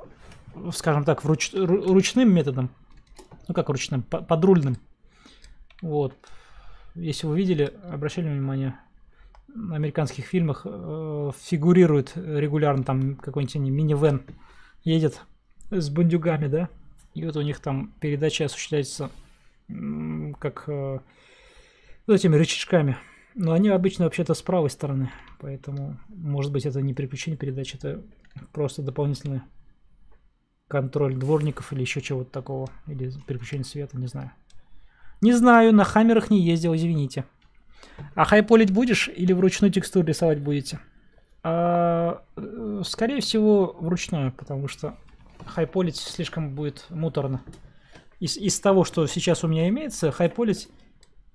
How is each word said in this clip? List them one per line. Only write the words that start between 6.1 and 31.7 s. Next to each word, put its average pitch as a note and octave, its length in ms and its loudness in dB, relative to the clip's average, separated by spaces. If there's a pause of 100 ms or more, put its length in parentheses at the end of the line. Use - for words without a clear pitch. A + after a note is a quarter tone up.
Если E3 320 -6
вы D3+ 100 0
видели, F3+ 280 2 (260)
обращали D3+ 380 -4
внимание, C3+ 500 -4 (680)
в A3+ 240 -10
американских D3 520 -4
фильмах, E3 420 -2
э, D#3 760 -8
фигурирует D#3+ 760 4
регулярно D3 680 0
там C3+ 320 -2
какой-нибудь, C#3+ 400 -6
не, C3+ 140 -2
минивэн D3 520 2 (640)
едет D#3+ 380 0 (480)
с E3 200 -2
бандюгами, D#3+ 560 2
да? D#3+ 220 -2 (460)
И D#3 100 -8
вот D3+ 120 -6
у D3 60 -2
них D3 180 -4
там C#3 400 -6
передача D3 440 -2
осуществляется, C#3 640 -6 (580)
м, D#3 680 -8
как, - 300 -10
э, C#3 320 -6 (1080)
вот A3 80 6
этими E3+ 220 4
рычажками. D3+ 600 2 (380)
Но E3 180 0
они G3 160 4
обычно F#3 360 2
вообще-то D#3+ 300 0
с - 80 -6
правой E3 280 0
стороны, C3+ 400 -4 (280)
поэтому, C#3 600 -10 (100)
может C#3+ 440 -6
быть, C#3 140 -2
это C#3 140 -4
не C3+ 140 -2
переключение C#3 440 -8
передач, C3+ 360 -8
это - 280 -10 (500)
просто D3 300 -6
дополнительный C3+ 600 -4 (1200)
контроль C3+ 480 -2
дворников D3 580 -2